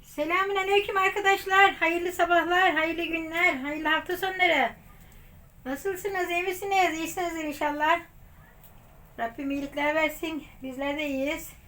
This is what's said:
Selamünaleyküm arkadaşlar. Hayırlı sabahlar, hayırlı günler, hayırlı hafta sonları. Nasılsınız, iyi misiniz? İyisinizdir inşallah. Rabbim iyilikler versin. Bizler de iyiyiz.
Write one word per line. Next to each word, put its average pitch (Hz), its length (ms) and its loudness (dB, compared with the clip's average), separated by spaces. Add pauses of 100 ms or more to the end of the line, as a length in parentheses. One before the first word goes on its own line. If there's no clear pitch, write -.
(160)
Selamünaleyküm 392 800 0
arkadaşlar. 392 760 4
Hayırlı 349 380 0
sabahlar, 349 640 4
hayırlı 330 280 0
günler, 330 520 -2
hayırlı 302 320 -4
hafta 311 300 0
sonları. 349 520 2 (960)
Nasılsınız, 359 640 -4
iyi 349 140 0
misiniz? 370 540 0
İyisinizdir 330 460 -4
inşallah. 302 560 0 (1200)
Rabbim 254 320 -4
iyilikler 285 440 -2
versin. 311 480 -2 (200)
Bizler 277 340 -4
de 302 100 -4
iyiyiz. 285 420 -4 (180)